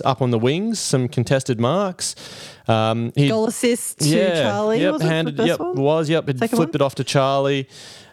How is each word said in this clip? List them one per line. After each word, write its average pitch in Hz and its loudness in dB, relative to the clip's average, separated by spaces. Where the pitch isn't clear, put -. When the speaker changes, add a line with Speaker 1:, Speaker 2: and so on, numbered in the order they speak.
Speaker 1:
up 135 0
on 127 2
the 120 2
wings, 175 0
some 127 0
contested 131 -2
marks. 175 -2
Um, 113 0
he 143 4
Speaker 2:
Goal 220 0
assist - -2
to 151 2
Speaker 1:
Yeah, 165 2
Speaker 2:
Charlie, - 0
Speaker 1:
yep, - 4
Speaker 2:
was 311 2
it - 0
the 160 2
Speaker 1:
handed, 160 -2
Speaker 2:
first - 2
Speaker 1:
yep, 170 0
Speaker 2:
one? 359 -4
Speaker 1:
was, 147 2
yep. 160 0
He 135 -2
Speaker 2:
Second 226 0
Speaker 1:
flipped 165 0
Speaker 2:
one? 139 0
Speaker 1:
it - -
off 131 -2
to 135 -4
Charlie, 139 0